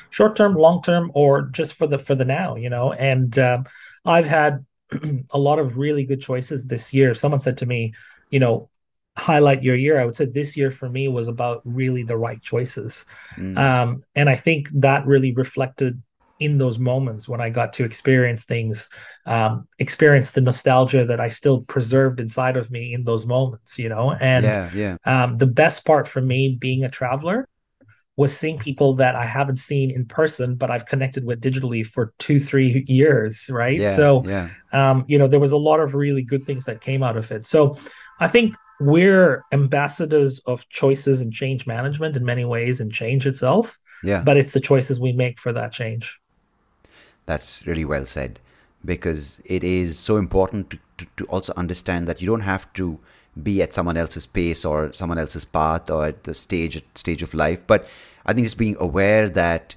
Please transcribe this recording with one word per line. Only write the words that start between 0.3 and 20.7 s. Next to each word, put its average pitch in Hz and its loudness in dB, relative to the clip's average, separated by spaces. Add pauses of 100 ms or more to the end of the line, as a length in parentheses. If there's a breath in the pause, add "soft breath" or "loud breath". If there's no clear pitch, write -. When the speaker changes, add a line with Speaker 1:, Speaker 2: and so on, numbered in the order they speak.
Speaker 1:
long-term, 170 4
or 143 4
just 143 -6
for 160 -2
the, 139 0
for 139 -2
the 131 0
now, 139 -4
you 117 -8
know? 123 -2
And, 131 0
um, 123 2 (380 loud breath)
I've 170 4
had 147 2 (260)
<clears throat> 135 -6
a 139 -2
lot 143 2
of 127 -4
really 147 -2
good 131 -4
choices 127 -8
this 123 -8
year. 135 6
Someone 143 0
said 127 -2
to 127 -4
me, 117 -4 (360 loud breath)
you 139 4
know, 120 2 (480)
"Highlight 143 4
your 127 2
year." 139 2
I 123 2
would 117 -4
say 147 -2
this 143 -6
year 135 0
for 131 -12
me 135 -4
was 120 -4
about 120 -6
really 127 -4
the 117 -4
right 113 -6
choices. 120 -8 (320 loud breath)
Speaker 2:
Mm. 95 -8
Speaker 1:
Um, 127 0 (100)
and 143 2
I 131 4
think 151 -2
that 139 2
really 135 4
reflected 127 -4 (380)
in 147 0
those 123 0
moments 123 -2
when 123 -6
I 117 -4
got 117 -2
to 131 -2
experience 120 2
things, 110 -4 (340 loud breath)
um, 113 0 (120)
experience 143 4
the 135 2
nostalgia 127 4